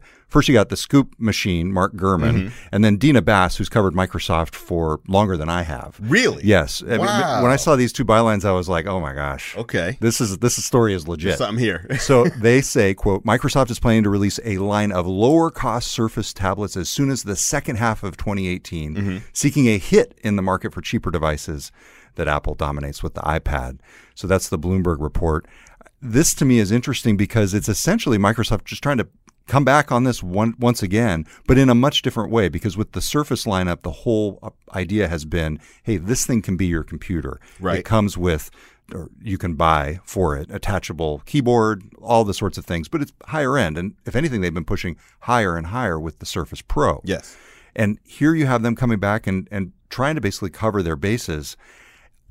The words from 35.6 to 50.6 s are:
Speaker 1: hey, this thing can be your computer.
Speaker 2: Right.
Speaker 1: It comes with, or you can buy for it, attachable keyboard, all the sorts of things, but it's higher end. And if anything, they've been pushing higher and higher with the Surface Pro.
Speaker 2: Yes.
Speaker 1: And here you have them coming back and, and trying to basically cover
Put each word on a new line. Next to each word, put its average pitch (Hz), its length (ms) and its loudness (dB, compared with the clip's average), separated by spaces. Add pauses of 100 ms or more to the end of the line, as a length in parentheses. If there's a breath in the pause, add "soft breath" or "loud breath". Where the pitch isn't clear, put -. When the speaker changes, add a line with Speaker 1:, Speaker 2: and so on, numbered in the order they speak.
Speaker 1:
hey, 113 160 -2
this 104 260 -2
thing 120 160 0
can 95 160 -4
be 92 100 0
your 82 180 -2
computer. 73 560 -8 (180 soft breath)
Speaker 2:
Right. 92 220 -2
Speaker 1:
It - 40 -8
comes 101 320 2
with, 87 340 -2 (440 soft breath)
or 85 160 -12 (100)
you 95 180 -6
can 87 180 -4
buy 80 480 2
for 82 320 -2
it, 73 140 -8
attachable 82 760 -4
keyboard, 117 560 2 (180)
all 113 240 4
the 98 100 0
sorts - 240 -4
of - 60 -10
things, 85 240 -4
but 156 140 -4
it's - 100 -8 (140)
higher 143 320 0
end. 80 180 0
And 90 180 -6 (120)
if - 100 -6
anything, 131 240 0
they've 85 140 -2
been 85 100 -6
pushing 90 320 -4 (240 soft breath)
higher 107 360 0
and 80 100 -6
higher 98 340 -2
with 78 200 -8
the - 60 -16
Surface - 360 -8
Pro. 120 420 0
Speaker 2:
Yes. - 320 -6 (400 loud breath)
Speaker 1:
And 107 280 0
here 156 300 2
you 151 120 2
have 120 160 0
them 117 140 0
coming 113 240 0
back 101 260 -2
and, 95 240 -2
and 95 220 -6 (180)
trying 143 240 -2
to 151 60 -4
basically 98 300 -4
cover 104 320 -2